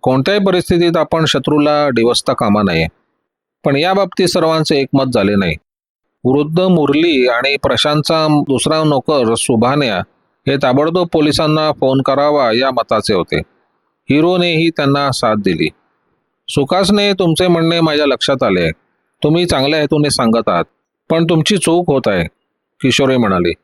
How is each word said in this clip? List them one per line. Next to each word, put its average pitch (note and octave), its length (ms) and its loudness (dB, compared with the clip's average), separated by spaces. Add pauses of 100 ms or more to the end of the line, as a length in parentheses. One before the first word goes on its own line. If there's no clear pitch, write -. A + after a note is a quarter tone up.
कोणत्याही C3+ 400 0
परिस्थितीत F3 520 0
आपण D#3+ 280 0
शत्रूला D3 640 0
डिवचता A#2+ 440 0
कामा G#2+ 300 0
नये. E2 240 0 (760)
पण C#3+ 120 2
या E3+ 160 0
बाबतीत F#3+ 340 0
सर्वांचे D#3+ 500 0
एकमत C3+ 280 0 (100)
झाले G2+ 220 2
नाही. F2+ 180 -2 (720)
वृद्ध D3 360 0
मुरली D#3 680 2
आणि B2+ 360 -2
प्रशांतचा D3+ 640 0 (220)
दुसरा D#3 360 0
नोकर C#3 500 0
सुभान्या B2 640 0 (480)
हे C#3 100 0
ताबडतोब D3 560 0
पोलिसांना D#3 600 0
फोन C3+ 300 0
करावा C#3 500 0
या B2+ 180 0
मताचे A2+ 440 -2
होते. E2 240 -2 (720)
हिरोनेही E3+ 600 2
त्यांना C#3 420 -2
साथ A2+ 240 0
दिली. F2 320 -2 (800)
"सुखासने, G3 640 0
तुमचे F3+ 340 0
म्हणणे E3+ 340 0
माझ्या D3+ 260 0
लक्षात C3+ 360 -2
आले. F#2 280 0 (520)
तुम्ही E3 240 0
चांगल्या D3+ 340 0
हेतूने D3 300 0
सांगत A#2 380 0
आहात, F2 160 0 (460)
पण E3 140 2
तुमची E3+ 340 0
चूक E3+ 320 0
होत C3+ 160 0
आहे," F#2 180 -2 (560)
किशोरी C3 360 2
म्हणाली. F#2 360 0 (120)